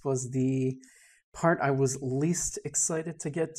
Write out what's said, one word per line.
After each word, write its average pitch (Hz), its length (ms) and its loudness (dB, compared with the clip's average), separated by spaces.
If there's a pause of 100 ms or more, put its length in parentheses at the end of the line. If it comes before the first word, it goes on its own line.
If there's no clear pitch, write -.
was 127 260 0
the 131 480 2 (560)
part 170 260 4
I 139 120 2
was 135 280 2
least 139 640 -2
excited 160 540 -2
to 156 120 -6
get 160 280 -2